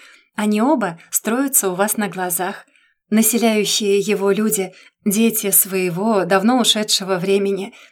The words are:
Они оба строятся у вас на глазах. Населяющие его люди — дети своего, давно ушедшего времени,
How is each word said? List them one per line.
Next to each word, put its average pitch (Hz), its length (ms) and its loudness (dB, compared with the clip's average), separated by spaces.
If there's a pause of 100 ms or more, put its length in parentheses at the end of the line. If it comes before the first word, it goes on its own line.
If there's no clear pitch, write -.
(340)
Они 208 260 0
оба 220 380 0 (140)
строятся 247 580 -2
у 175 60 -6
вас 208 200 0
на 208 120 -2
глазах. 180 580 -6 (420)
Населяющие 214 920 2
его 196 320 0
люди — 190 420 -2 (300)
дети 214 480 0
своего, 185 720 0
давно 202 340 4
ушедшего 214 600 0
времени, 196 540 0 (200)